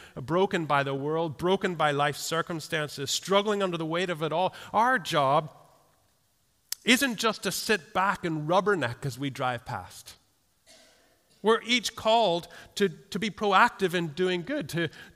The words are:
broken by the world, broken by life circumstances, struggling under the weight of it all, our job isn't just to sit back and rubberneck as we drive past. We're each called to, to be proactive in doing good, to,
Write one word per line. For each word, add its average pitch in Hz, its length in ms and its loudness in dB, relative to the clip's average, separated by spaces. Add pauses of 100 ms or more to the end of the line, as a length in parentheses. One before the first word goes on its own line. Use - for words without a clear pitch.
(160)
broken 170 500 0
by 139 160 2
the 139 120 -2
world, 156 440 -2
broken 185 380 0
by 151 160 2
life 143 240 2
circumstances, 156 960 -4
struggling 202 520 2
under 175 160 -2
the 160 80 -2
weight 175 240 -2
of 156 120 -4
it 151 100 -2
all, 180 200 0 (220)
our 240 240 4
job 147 520 2 (1300)
isn't 247 320 2
just - 280 -2
to 190 60 0
sit 185 440 -4
back 190 320 0
and 156 200 -2
rubberneck 175 600 0
as 123 120 -6
we 139 120 -4
drive 123 340 -4
past. - 520 -12 (1300)
We're 214 200 2
each 233 320 0
called 214 540 2 (260)
to, 196 140 2
to - 320 -8
be 214 100 -2
proactive 196 640 4
in 170 140 0
doing 180 340 0
good, 269 280 -4
to, 165 180 -2 (280)